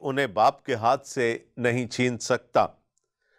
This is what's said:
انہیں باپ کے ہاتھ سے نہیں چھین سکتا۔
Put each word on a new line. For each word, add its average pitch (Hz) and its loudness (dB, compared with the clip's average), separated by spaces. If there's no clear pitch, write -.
انہیں 139 -2
باپ 110 2
کے 131 -2
ہاتھ 117 0
سے 117 -2
نہیں 120 -2
چھین 123 -2
سکتا۔ - 0